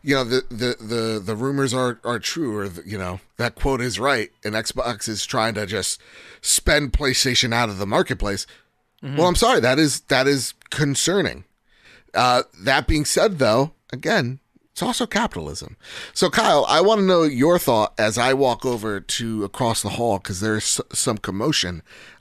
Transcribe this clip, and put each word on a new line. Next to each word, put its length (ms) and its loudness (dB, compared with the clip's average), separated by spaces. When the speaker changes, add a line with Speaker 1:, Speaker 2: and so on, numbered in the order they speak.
Speaker 1:
you 120 0
know, 100 0
the, 240 0
the, 300 -4
the, 440 -4
the 120 -6
rumors 380 -2
are, 300 -2
are 160 -4
true 380 -4
or, 100 -4
the, 200 -12
you 100 -8
know, 220 -6
that 180 -4
quote 260 0
is 180 -4
right 300 0
and 120 -4
Xbox 520 -4
is 180 -6
trying 280 0
to 120 -4
just 360 -6
spend 500 2
PlayStation 640 2
out 160 2
of 80 -6
the 100 -4
marketplace, 580 -2
Speaker 2:
Mm-hmm. 160 -8
Speaker 1:
well, 100 4
I'm 80 2
sorry, 260 4
that 180 2
is, 220 2
that 260 2
is 260 0
concerning. 760 0
Uh, 300 4
that 260 2
being 180 0
said, 340 2
though, 320 2
again, 460 -2
it's 120 -8
also 240 -2
capitalism. 680 -4
So, 160 2
Kyle, 400 4
I 120 6
wanna 200 4
know 220 4
your 340 4
thought 400 2
as 220 0
I 140 2
walk 300 2
over 360 -4
to 440 -4
across 380 -2
the 80 -4
hall 300 0
'cause 200 -8
there's 400 -2
s-, 200 -8
some 180 0
commotion, 640 -2